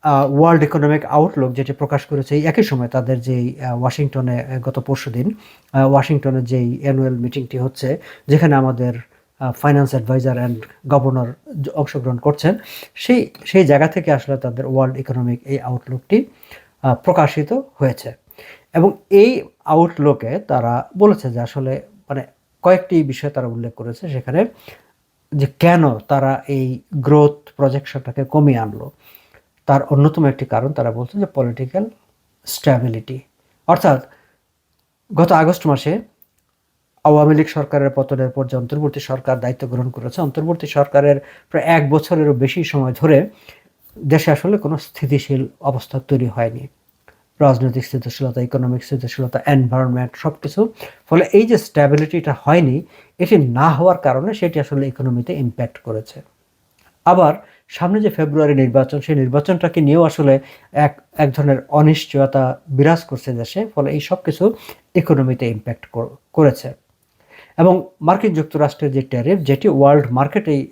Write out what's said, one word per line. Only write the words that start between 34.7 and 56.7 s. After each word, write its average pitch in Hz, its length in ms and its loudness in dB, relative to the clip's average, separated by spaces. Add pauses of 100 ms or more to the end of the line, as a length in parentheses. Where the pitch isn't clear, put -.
গত 165 180 4
আগস্ট 165 340 2
মাসে 147 320 -2 (1080)
আওয়ামী 151 300 6
লীগ 151 120 2
সরকারের 143 440 -2
পতনের 131 380 -2
পর 135 160 -4
যে 127 120 -8
অন্তর্বর্তী 143 440 -4
সরকার 131 400 -4
দায়িত্ব 123 280 -6
গ্রহণ 123 220 -4
করেছে, 123 300 -10
অন্তর্বর্তী 160 460 -4
সরকারের 143 540 2 (300)
প্রায় 156 140 -2
এক 156 260 2
বছরেরও 151 440 2
বেশি 135 300 -2
সময় 131 360 -2
ধরে 156 300 4 (760)
দেশে 151 260 2
আসলে 180 280 0
কোনো 156 200 -4
স্থিতিশীল 135 680 -4 (140)
অবস্থা 135 400 -6
তৈরি 127 260 -2
হয়নি। 120 400 -6 (760)
রাজনৈতিক 127 440 2
স্থিতিশীলতা, 123 560 -6
ইকোনমিক 123 440 -4
স্থিতিশীলতা, 123 640 -6
এনভায়রনমেন্ট, 127 680 0
সব 156 160 -4 (100)
কিছু। 214 300 -2 (380)
ফলে 170 220 4
এই 202 100 6
যে 226 160 2
স্ট্যাবিলিটিটা 147 840 0
হয়নি, 151 420 2 (360)
এটি 180 200 4
না 135 320 2
হওয়ার 170 280 2
কারণে 147 360 -2
সেটি 170 260 -2
আসলে 139 280 -4
ইকোনমিতে 127 460 -4
ইম্প্যাক্ট 123 440 -6
করেছে। 110 440 -12 (840)